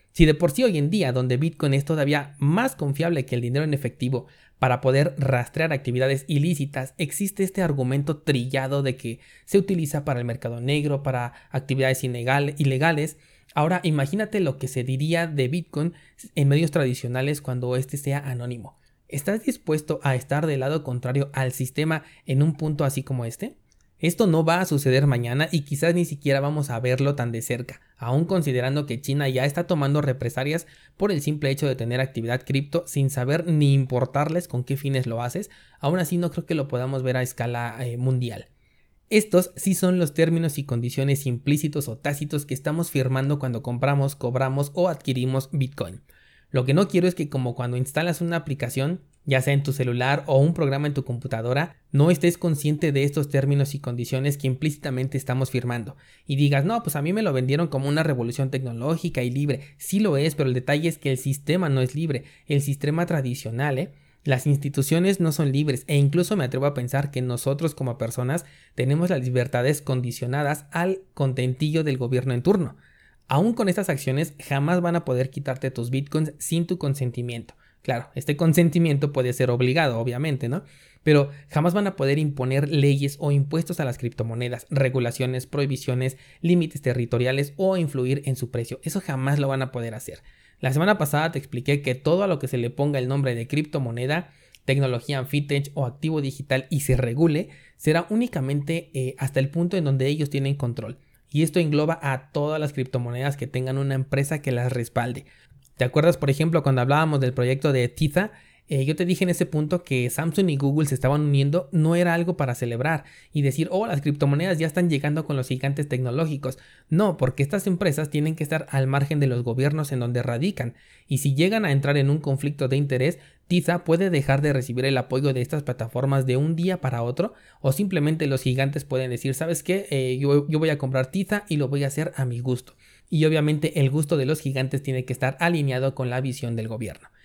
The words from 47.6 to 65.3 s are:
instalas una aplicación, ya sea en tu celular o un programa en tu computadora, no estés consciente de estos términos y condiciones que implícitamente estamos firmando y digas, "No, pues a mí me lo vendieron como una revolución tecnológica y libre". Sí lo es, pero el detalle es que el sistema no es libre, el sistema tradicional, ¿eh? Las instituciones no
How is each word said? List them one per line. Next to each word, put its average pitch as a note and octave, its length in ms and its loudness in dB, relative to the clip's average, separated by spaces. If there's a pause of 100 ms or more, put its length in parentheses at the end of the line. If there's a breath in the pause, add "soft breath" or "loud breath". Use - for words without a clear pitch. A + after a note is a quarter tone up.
instalas D#3 460 -2
una E3+ 140 -2
aplicación, C#3 640 -4 (240)
ya C3 160 2
sea C#3 120 2
en C#3+ 100 2
tu C#3 100 -2
celular B2+ 540 0
o C#3 100 4
un D3+ 160 6
programa C#3+ 320 0
en D3 80 -2
tu C#3 120 -2
computadora, B2 720 -4 (160)
no D3+ 200 6
estés F3 260 2
consciente D3+ 540 0
de C#3 120 2
estos C#3+ 260 0
términos C#3 440 2
y C#3+ 60 -6
condiciones C3 580 -2
que C#3+ 80 -6
implícitamente C3+ 720 -2
estamos C3 320 -2
firmando A#2+ 460 -4 (320 soft breath)
y C#3 80 -2
digas, C#3 280 4
"No, A3+ 200 0
pues - 120 -4
a C#3+ 60 -2
mí D#3 100 0
me A3 120 0
lo C3 100 2
vendieron C3+ 340 2
como C#3 220 -2
una D3+ 140 2
revolución C3 480 -2
tecnológica C3+ 720 -2
y B2 80 -2
libre". C#3 300 -2 (160 loud breath)
Sí - 220 -2
lo F#3+ 180 2
es, D3+ 180 0
pero C#3 140 0
el B2+ 60 2
detalle D3 320 0
es D#3+ 120 -2
que C#3 100 -2
el C3 80 2
sistema D3+ 500 0
no C3+ 140 2
es B2+ 140 0
libre, D3+ 300 -2 (200 loud breath)
el C#3+ 160 2
sistema D3 460 -2
tradicional, C3+ 720 -2
¿eh? F#3+ 120 -4 (340 soft breath)
Las C3 220 2
instituciones D3 720 2
no D#3+ 100 2